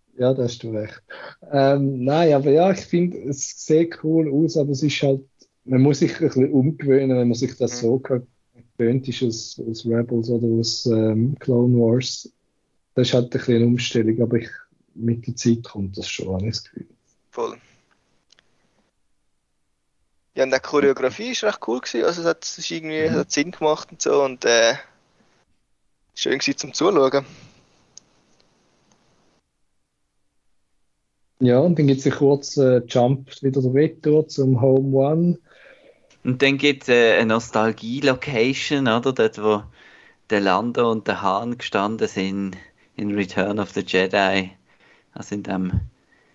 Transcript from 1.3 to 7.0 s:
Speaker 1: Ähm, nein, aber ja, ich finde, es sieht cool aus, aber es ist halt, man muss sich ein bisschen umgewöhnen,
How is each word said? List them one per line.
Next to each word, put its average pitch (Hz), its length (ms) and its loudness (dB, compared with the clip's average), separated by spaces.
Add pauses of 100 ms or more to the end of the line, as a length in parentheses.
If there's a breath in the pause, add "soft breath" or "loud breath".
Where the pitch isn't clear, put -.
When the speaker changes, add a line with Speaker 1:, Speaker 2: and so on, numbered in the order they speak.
Speaker 1:
Ähm, 139 520 2
nein, 156 300 4
aber 139 160 2
ja, 165 220 6
ich 190 80 -4
finde, 175 380 -2
es - 480 -10
sieht 165 380 2
cool 160 280 0
aus, 160 240 2
aber 143 140 0
es 135 120 -2
ist 143 200 0
halt, 135 200 2 (420)
man 127 180 2
muss 139 180 4
sich 156 200 2
ein 165 80 2
bisschen 135 240 0
umgewöhnen, 135 640 2